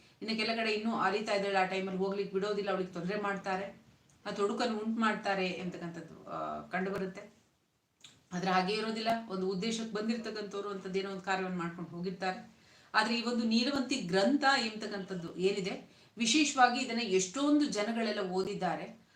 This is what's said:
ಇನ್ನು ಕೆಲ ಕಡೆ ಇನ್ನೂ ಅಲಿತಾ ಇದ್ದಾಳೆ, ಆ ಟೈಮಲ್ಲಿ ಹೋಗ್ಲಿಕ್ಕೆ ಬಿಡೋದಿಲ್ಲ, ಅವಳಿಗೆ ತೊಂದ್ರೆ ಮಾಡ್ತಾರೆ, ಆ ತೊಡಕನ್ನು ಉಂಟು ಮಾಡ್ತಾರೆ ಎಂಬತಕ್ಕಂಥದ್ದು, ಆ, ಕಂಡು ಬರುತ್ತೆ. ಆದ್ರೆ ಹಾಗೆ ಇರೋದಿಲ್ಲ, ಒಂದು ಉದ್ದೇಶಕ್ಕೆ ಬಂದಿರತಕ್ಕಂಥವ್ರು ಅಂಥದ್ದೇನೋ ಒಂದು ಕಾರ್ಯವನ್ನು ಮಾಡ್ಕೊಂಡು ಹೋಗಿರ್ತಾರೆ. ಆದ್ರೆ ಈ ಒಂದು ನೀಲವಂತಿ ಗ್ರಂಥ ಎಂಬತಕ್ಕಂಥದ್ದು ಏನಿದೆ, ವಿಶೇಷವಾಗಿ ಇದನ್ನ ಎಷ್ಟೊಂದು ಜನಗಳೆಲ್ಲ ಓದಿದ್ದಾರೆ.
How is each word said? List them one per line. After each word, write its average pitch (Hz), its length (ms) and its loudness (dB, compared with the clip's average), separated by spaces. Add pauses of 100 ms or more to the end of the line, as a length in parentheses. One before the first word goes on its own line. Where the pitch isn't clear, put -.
(220)
ಇನ್ನು 220 140 -2
ಕೆಲ 220 200 0
ಕಡೆ 226 160 0
ಇನ್ನೂ 220 240 0
ಅಲಿತಾ 208 360 2
ಇದ್ದಾಳೆ, 196 260 2
ಆ 185 60 6
ಟೈಮಲ್ಲಿ 190 340 -2
ಹೋಗ್ಲಿಕ್ಕೆ 190 360 -2
ಬಿಡೋದಿಲ್ಲ, 196 360 0
ಅವಳಿಗೆ 185 220 -2
ತೊಂದ್ರೆ 185 280 -2
ಮಾಡ್ತಾರೆ, 196 640 -4 (440)
ಆ 208 40 -4
ತೊಡಕನ್ನು 214 480 0
ಉಂಟು 226 220 -2
ಮಾಡ್ತಾರೆ 196 460 2
ಎಂಬತಕ್ಕಂಥದ್ದು, 170 840 -8
ಆ, 151 360 -6
ಕಂಡು 190 240 -2
ಬರುತ್ತೆ. 190 440 -6 (1000)
ಆದ್ರೆ 180 180 0
ಹಾಗೆ 185 240 4
ಇರೋದಿಲ್ಲ, 220 340 -2 (200)
ಒಂದು 190 220 -2
ಉದ್ದೇಶಕ್ಕೆ 220 440 -2
ಬಂದಿರತಕ್ಕಂಥವ್ರು 208 760 -4
ಅಂಥದ್ದೇನೋ 190 420 -4
ಒಂದು 190 120 -8
ಕಾರ್ಯವನ್ನು 185 360 -2
ಮಾಡ್ಕೊಂಡು 170 320 -6
ಹೋಗಿರ್ತಾರೆ. 185 680 -6 (360)
ಆದ್ರೆ 226 240 4
ಈ 233 40 -2
ಒಂದು 233 220 0
ನೀಲವಂತಿ 247 520 2
ಗ್ರಂಥ 196 480 4 (140)
ಎಂಬತಕ್ಕಂಥದ್ದು 208 800 -6
ಏನಿದೆ, 196 540 0 (280)
ವಿಶೇಷವಾಗಿ 254 640 4
ಇದನ್ನ 226 160 -2
ಎಷ್ಟೊಂದು 277 640 4
ಜನಗಳೆಲ್ಲ 214 540 0
ಓದಿದ್ದಾರೆ. 185 960 -2